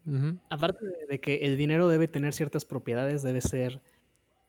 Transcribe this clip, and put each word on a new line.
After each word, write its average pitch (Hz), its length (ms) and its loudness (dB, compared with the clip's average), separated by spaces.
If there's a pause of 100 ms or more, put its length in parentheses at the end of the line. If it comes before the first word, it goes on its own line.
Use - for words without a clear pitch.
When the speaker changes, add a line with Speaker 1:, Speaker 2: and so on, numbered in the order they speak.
Speaker 1:
Ujú. 151 320 -2 (100)
Speaker 2:
Aparte 170 380 -2
de, 170 220 -8
de 139 120 -4
que 143 160 0
el 139 200 2
dinero 156 320 4
debe 160 200 6
tener 143 240 -2
ciertas 147 320 -4
propiedades, 135 580 -2
debe 127 180 0
ser, 127 420 -2 (680)